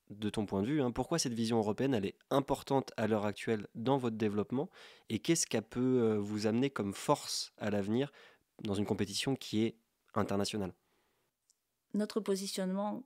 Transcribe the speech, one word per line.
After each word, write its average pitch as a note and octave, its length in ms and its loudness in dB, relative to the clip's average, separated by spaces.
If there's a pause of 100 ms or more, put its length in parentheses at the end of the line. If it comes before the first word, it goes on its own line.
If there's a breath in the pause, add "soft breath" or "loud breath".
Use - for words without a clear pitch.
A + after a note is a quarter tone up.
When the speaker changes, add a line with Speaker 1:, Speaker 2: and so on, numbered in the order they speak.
(100)
Speaker 1:
de G#2 200 -4
ton G#2 160 -2
point G2 160 0
de G#2 60 2
vue, D3 140 2
hein, B2 100 2
pourquoi C3 280 0
cette B2+ 140 -2
vision A2+ 240 2
européenne, A2+ 360 2
elle G2+ 120 2
est - 120 -4 (120)
importante C3+ 680 0
à A2 120 0
l'heure G#2+ 180 2
actuelle G#2+ 500 -4
dans B2+ 220 2
votre A#2+ 180 -2
développement ? G#2+ 540 0 (400 loud breath)
Et A2 100 -2
qu'est-ce E3+ 260 2
qu'elle A2 180 -2
peut, B2+ 380 2
euh, A2 160 4
vous G#2 300 -2
amener A#2+ 220 4
comme G2+ 240 -2
force - 640 -2
à A2 120 -2
l'avenir G#2 440 0 (500 loud breath)
dans G2+ 100 0
une G2+ 120 2
compétition G#2+ 500 0
qui A2 300 0
est A2+ 100 -2 (380)
internationale ? G2 600 0 (1200)
Speaker 2:
Notre G#3 280 -2
positionnement, G3 840 -2